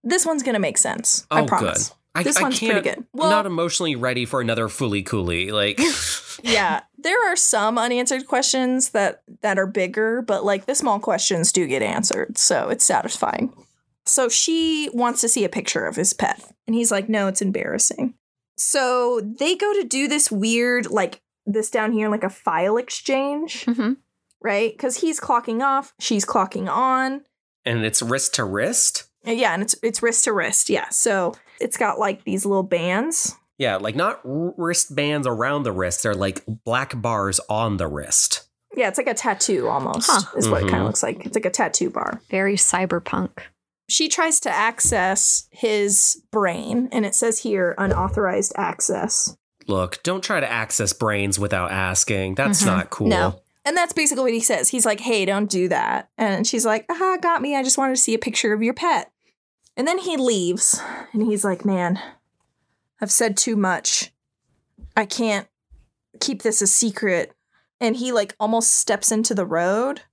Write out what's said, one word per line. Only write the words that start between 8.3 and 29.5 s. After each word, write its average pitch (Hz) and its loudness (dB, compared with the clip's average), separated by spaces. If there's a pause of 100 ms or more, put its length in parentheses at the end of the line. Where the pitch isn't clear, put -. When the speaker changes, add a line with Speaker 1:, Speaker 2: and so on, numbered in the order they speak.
Speaker 1:
that, 202 -2 (200)
that 202 0
are 190 2
bigger, 214 0
but, 214 -2
like, 196 0
the 269 -2
small 233 0
questions 185 2
do 180 2
get 131 0
answered, - -2
so - 2
it's - 2
satisfying. - 0 (540)
So 254 4
she 320 2
wants 240 2
to 233 2
see 214 4
a 175 0
picture - -2
of - -4
his 190 0
pet, - -2 (240)
and 226 -2
he's 233 2
like, 202 -2
"No, 202 2
it's 190 -2
embarrassing." - -2 (420)
So 247 2
they 277 0
go 403 0
to 392 0
do 269 0
this 294 2
weird, 233 0
like, 190 -2 (240)
this 214 -2
down 220 0
here, 214 0
like, 214 -2
a 196 -4
file 190 0
exchange, 277 -4
Speaker 3:
Mm-hmm. 240 0 (480)
Speaker 1:
right? 214 0
'Cause 254 -2
he's 320 0
clocking 233 0
off, 269 0
she's 202 0
clocking 190 -2
on. 262 0 (400)
Speaker 2:
And 117 0
it's 110 2
wrist 123 -2
to 123 0
wrist? 107 0 (200)
Speaker 1:
Yeah, 226 0